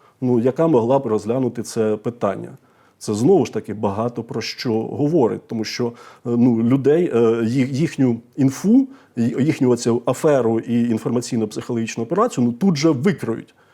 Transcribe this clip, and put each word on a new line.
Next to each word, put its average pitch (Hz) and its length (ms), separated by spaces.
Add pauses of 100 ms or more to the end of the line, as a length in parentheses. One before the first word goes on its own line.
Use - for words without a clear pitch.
(200)
ну, 123 200
яка 127 260
могла 131 320
б - 80
розглянути 113 560
це 107 340
питання. 110 540 (480)
Це, - 160
знову 131 320
ж - 60
таки, 107 220
багато 110 480
про - 180
що - 320
говорить, 113 760
тому 110 180
що, 120 220
е, 117 40 (340)
ну, 120 380
людей, 139 520
е, 117 300
їх-, 143 280
їхню 131 480 (160)
інфу, 220 520 (280)
ї-, 117 240
їхню 139 300
оцю 117 360
аферу 123 540
і 120 340
інформаційно-психологічну 117 1080
операцію, 170 420
ну, 120 80
тут 190 240
же 156 140
викриють. 127 640 (200)